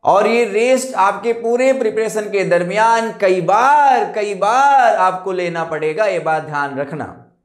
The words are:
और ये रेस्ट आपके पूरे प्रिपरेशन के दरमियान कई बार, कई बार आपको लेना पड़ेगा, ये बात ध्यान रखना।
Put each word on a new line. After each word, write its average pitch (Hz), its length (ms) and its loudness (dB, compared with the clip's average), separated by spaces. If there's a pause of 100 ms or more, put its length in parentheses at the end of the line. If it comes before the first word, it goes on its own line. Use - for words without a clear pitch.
और 196 220 2
ये 233 180 2
रेस्ट 240 520 0
आपके 202 360 0
पूरे 240 400 0
प्रिपरेशन 220 580 -2
के 196 140 0
दरमियान 214 680 0 (100)
कई 185 200 2
बार, 240 720 2
कई 208 220 -4
बार 240 640 2
आपको 185 360 -2
लेना 170 320 -4
पड़ेगा, 160 420 -2
ये 190 120 -2
बात 156 240 -2
ध्यान 143 360 -6
रखना। 139 440 -10 (220)